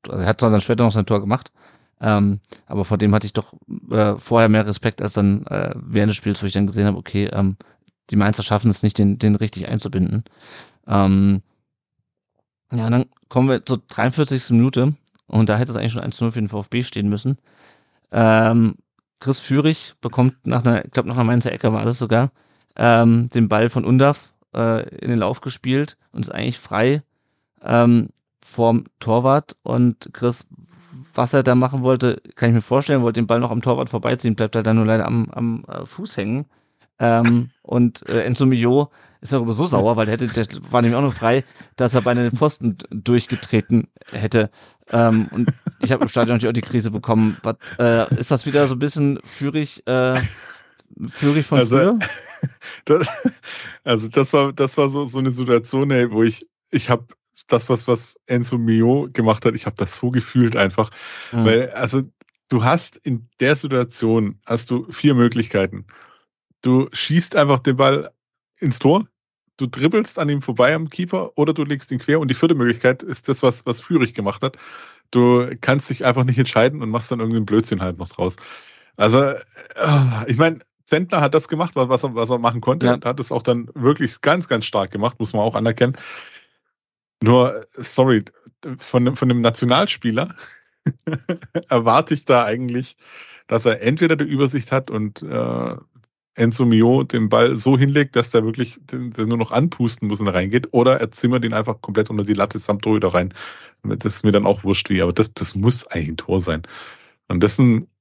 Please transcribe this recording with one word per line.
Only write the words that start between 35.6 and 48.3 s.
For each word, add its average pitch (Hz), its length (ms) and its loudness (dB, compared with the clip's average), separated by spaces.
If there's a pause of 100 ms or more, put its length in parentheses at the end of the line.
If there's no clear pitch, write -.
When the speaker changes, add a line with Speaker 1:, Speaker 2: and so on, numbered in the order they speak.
Speaker 1:
äh, 87 160 -12
Fuß - 320 -16
hängen. 120 300 -6 (540)
Ähm, 117 560 2
<laughs> - 60 -20
und, - 460 -2
äh, 117 140 0
Enzo 123 240 0
Mio 127 440 2 (300)
ist - 120 -16
darüber 117 200 0
so 123 140 -2
sauer, 113 300 2
weil 110 100 0
der 107 80 -2
hätte, 117 140 -4
der 110 180 -4 (240)
war 123 100 2
nämlich 120 160 2
auch 131 60 0
noch 139 100 0
frei, 117 320 0 (320)
dass 123 180 0
er 127 60 2
beinahe 120 300 0
den 120 60 -2
Pfosten 123 420 -2
d-, - 120 -20
durchgetreten 113 960 0 (240)
hätte. 107 380 0 (400)
Ähm, 113 400 2
und 117 200 -2 (300)
ich - 120 -2
hab 131 80 0
im 127 80 0
Stadion 117 280 0
natürlich 113 140 -2
auch 117 140 -2
die - 40 -14
Krise 113 220 -2
bekommen. 110 520 0
Was, 113 140 -4 (220)
äh, 117 360 2
ist - 160 -2